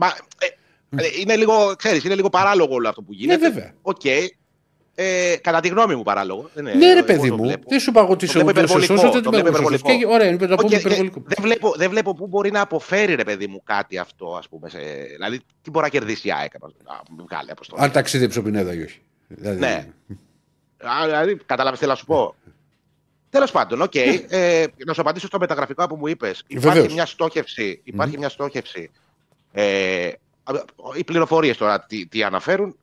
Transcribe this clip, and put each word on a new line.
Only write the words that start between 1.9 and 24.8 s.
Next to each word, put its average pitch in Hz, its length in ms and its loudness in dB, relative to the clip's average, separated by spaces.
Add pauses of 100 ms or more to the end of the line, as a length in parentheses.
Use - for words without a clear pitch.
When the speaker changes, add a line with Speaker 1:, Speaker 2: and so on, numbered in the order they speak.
Speaker 1:
είναι 185 100 0
λίγο 196 160 0
παράλογο 180 440 2
όλο 117 140 0
αυτό 107 140 -6
που 95 100 -20
γίνεται. 311 360 2
Speaker 2:
Ναι, 247 60 0
βέβαια. - 180 -12 (100)
Speaker 1:
Οκ. - 220 -6 (920)
Ε, 180 440 -2
κατά 165 200 0
τη 170 80 -2
γνώμη 196 260 2
μου 120 80 -4
παράλογο. 98 520 -4
Δεν 147 120 -10
είναι, 113 80 -4
Speaker 2:
Ναι, 294 120 8
ρε 359 120 10
Speaker 1:
εγώ 349 80 4
Speaker 2:
παιδί 147 220 4
Speaker 1:
το 117 80 0
Speaker 2:
μου, 110 60 -2
Speaker 1:
βλέπω. 135 260 -4
Speaker 2:
δεν 269 120 2
σου - 100 -2
είπα 226 100 8
εγώ 185 160 4
τι 185 100 -4
Speaker 1:
Το - 60 -4
Speaker 2:
σου 175 60 2
Speaker 1:
βλέπω 160 220 4
Speaker 2:
δεν 165 80 4
σου 180 80 4
Speaker 1:
υπερβολικό, 190 300 4
Speaker 2:
σώσω, 240 160 4
Speaker 1:
το 240 80 -2
Speaker 2:
δεν 220 100 4
Speaker 1:
βλέπω 170 80 2
Speaker 2:
είμαι 156 80 2
σωστός. 147 240 2
Speaker 1:
υπερβολικό. 247 280 2
Speaker 2:
Και, 226 60 4
ωραία, 220 140 6
είναι, 175 180 0
το 180 60 0
Speaker 1:
Οκ, 190 80 2
Speaker 2:
πούμε 208 160 4
Speaker 1:
ε, - 20 2
Speaker 2:
υπερβολικό. 190 480 -2
Speaker 1:
δεν - 140 -2
βλέπω, 220 360 0
δεν 175 140 0
βλέπω 196 240 -2
πού 165 120 -10
μπορεί 202 240 -2
να 208 100 0
αποφέρει, 190 540 0
ρε 117 100 -2
παιδί 101 220 -6
μου, 98 180 -14
κάτι 101 340 -4
αυτό, 87 400 -12
ας 78 100 -18
πούμε, 80 200 -20
σε, 87 100 -18 (360)
δηλαδή, 104 260 -8 (220)
τι - 80 -18
μπορεί 151 140 0
να 147 60 -2
κερδίσει 110 380 -4
η - 20 -2
αεκ 73 300 -6
να, 76 80 -20 (480)
να 85 80 -20
βγάλει 82 260 -12
από - 100 -16
αυτό. - 180 -20
Speaker 2:
Αν 139 120 2
ταξίδεψε 127 480 0
ο 113 40 -4
Πινέδα 101 320 -2
ή 82 80 -8
όχι. - 160 -16 (300)
Δηλαδή 101 320 -8
Speaker 1:
Ναι. 90 260 -4 (920)
Α, 127 260 -4
δηλαδή, 156 320 0 (100)
κατάλαβες 131 320 0
τι 147 60 -2
θέλω 135 120 0
να - 20 -16
σου - 80 -20
πω. 139 280 0 (960)
Τέλος 277 200 2
πάντων, 117 320 0
οκ. 143 120 -2
Speaker 2:
Ναι. 135 80 2 (260)
Speaker 1:
Ε, 175 360 2 (220)